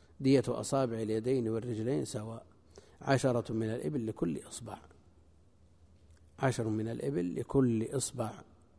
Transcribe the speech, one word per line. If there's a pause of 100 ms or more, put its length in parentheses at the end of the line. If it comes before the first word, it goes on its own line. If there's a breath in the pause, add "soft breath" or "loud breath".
(200 soft breath)
دية
أصابع
اليدين
والرجلين
سواء، (560 loud breath)
عشرة
من
الإبل
لكل
إصبع، (1600)
عشر
من
الإبل
لكل
إصبع، (480)